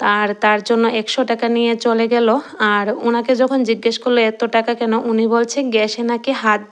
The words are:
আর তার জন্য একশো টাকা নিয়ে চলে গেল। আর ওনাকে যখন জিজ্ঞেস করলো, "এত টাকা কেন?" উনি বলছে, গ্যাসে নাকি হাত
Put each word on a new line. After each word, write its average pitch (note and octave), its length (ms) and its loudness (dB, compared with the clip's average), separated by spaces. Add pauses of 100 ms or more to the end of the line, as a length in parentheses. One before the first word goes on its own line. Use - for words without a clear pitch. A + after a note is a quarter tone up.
আর G#3 340 0
তার G#3 280 2
জন্য A#3 260 2
একশো A#3+ 360 -2
টাকা A3+ 240 -2
নিয়ে A#3 280 0
চলে A3+ 320 0
গেল। A#3 200 2 (300)
আর G#3 280 0 (160)
ওনাকে A#3 320 0
যখন B3+ 300 2
জিজ্ঞেস A3+ 340 -2
করলো, A#3+ 220 0
"এত A3 240 0
টাকা A3+ 300 0
কেন?" A3+ 240 -2
উনি A3+ 280 0
বলছে, A#3 360 0
গ্যাসে A3 400 -2
নাকি A#3 300 -2
হাত G#3+ 280 0 (120)